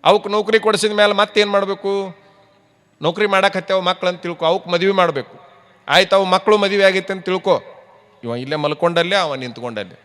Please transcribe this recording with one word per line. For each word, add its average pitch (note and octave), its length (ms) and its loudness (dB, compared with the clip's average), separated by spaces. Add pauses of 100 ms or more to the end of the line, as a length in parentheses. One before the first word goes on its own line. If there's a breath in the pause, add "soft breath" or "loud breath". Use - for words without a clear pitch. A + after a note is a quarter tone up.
ಅವಕ್ಕೆ G3+ 240 2
ನೌಕರಿ G#3+ 320 0
ಕೊಡಿಸಿದ G#3 320 0
ಮೇಲೆ G#3 200 4
ಮತ್ತೇನ್ G#3 380 0
ಮಾಡ್ಬೇಕು? G3 640 -4 (880)
ನೌಕರಿ F#3 240 -2
ಮಾಡಕ್ G3 300 2
ಹತ್ಯಾವ F#3+ 240 -2
ಮಕ್ಳು F3+ 280 -2
ಅಂತ F3 140 -6
ತಿಳ್ಕೊ, E3+ 240 -6
ಅವಕ್ಕೆ F3 240 0
ಮದುವೆ F3+ 220 0
ಮಾಡ್ಬೇಕು. E3 480 -2 (480)
ಆಯ್ತು, F3+ 280 4
ಅವು G3 80 4
ಮಕ್ಳು F#3+ 340 2
ಮದುವೆ G3 260 2
ಆಗೈತೆ F#3+ 280 2
ಅಂತ F#3 120 -10
ತಿಳ್ಕೊ, F#3 380 -2 (640)
ಇವ A#2 100 -6
ಇಲ್ಲೇ C3+ 220 -6
ಮಲ್ಕೊಂಡಲ್ಲೇ, E3+ 600 -2
ಅವ D#3+ 180 -2
ನಿಂತ್ಕೊಂಡಲ್ಲೇ. A#2 720 -10